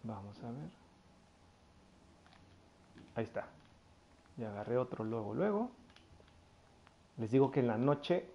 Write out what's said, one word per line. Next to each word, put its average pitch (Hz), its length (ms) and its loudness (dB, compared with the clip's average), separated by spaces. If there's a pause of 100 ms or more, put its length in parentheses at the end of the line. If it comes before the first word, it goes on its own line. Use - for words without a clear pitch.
vamos 101 400 -10
a 120 80 -8
ver. 151 180 -8 (2500)
Ahí 113 80 -2
está. - 240 -6 (880)
Ya 110 140 -6
agarré 107 260 -2
otro 123 260 -2
luego, 110 300 -4
luego. 208 380 0 (1500)
Les 110 140 -2
digo 135 180 8
que 135 120 4
en 123 60 6
la 110 120 2
noche 143 560 2